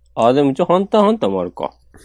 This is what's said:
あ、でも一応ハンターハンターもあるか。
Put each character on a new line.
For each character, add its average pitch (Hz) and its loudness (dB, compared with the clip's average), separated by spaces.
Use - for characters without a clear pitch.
あ、 117 2
で 143 0
も 139 0
一 135 -2
応 170 -2
ハ 175 2
ン 196 -2
タ - 0
ー - 4
ハ 202 4
ン 226 -2
タ - -2
ー - -2
も 95 -2
あ - -4
る 90 -8
か。 - -10